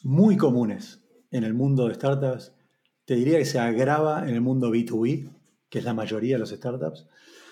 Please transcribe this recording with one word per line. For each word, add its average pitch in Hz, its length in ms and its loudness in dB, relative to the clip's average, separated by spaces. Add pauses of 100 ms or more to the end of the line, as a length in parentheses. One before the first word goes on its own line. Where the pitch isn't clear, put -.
muy 185 320 6
comunes 123 640 -2 (300)
en 123 100 -2
el 110 120 -4
mundo 127 340 2
de 104 60 -4
startups, 135 600 -4 (500)
te 131 120 0
diría 143 220 4
que 143 60 2
se 139 140 -2
agrava 143 680 0
en 120 60 0
el 117 60 0
mundo 127 300 0
B 117 140 2
two 117 160 -4
B, 123 280 -2 (400)
que 117 120 -6
es 92 40 -6
la 120 80 -4
mayoría 110 440 -2
de - 20 0
los 107 120 -6
startups. 120 580 -8 (440)